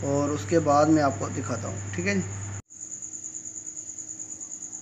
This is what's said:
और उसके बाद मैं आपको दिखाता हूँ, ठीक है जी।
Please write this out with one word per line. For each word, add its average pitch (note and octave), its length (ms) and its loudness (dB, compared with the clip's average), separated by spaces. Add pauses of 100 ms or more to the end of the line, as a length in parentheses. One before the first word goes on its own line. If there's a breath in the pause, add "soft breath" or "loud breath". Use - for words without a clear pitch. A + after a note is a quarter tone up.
और C#3+ 240 4
उसके D3+ 320 2
बाद D3 260 8
मैं D#3 140 8
आपको C#3 280 2
दिखाता C3+ 380 -4
हूँ, - 240 -8
ठीक F3 140 -2
है G3+ 80 2
जी। F#3+ 60 2 (2500)